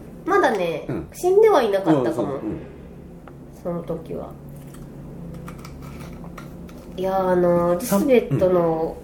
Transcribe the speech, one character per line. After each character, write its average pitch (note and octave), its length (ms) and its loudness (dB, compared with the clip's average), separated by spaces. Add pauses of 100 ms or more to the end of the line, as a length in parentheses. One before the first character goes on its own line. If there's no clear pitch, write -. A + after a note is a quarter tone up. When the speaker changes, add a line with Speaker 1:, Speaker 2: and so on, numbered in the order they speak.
(260)
Speaker 1:
ま F#4 140 4
だ C4+ 120 6
ね、 E3+ 360 -2
Speaker 2:
う C3+ 40 -2
ん。 F#2 200 -6
Speaker 1:
死 - 180 -2
ん G4+ 120 6
で A4 60 10
は E4 140 6
い G#3+ 80 2
な G3 120 2
か E3 180 4
っ B2 40 2
た - 80 2
か D3+ 100 -2
も。 C#3+ 120 -4
Speaker 2:
う - 20 -6
ん、 - 40 -8
そ A2 60 -8
う、 G#2+ 40 -4
う - 20 -4
ん。 - 80 -8 (1000)
Speaker 1:
そ F3 100 -4
の E3+ 100 -4
時 - 320 -8
は。 - 160 -10 (2750)
い F#3 60 -4
や、 F#3+ 280 2
あ F3+ 40 6
の、 F3 440 4
リ A#3+ 60 -6
ス A3 220 2
ベ B3+ 120 8
ッ C#3+ 200 0
ト F#3 120 6
の E3 540 2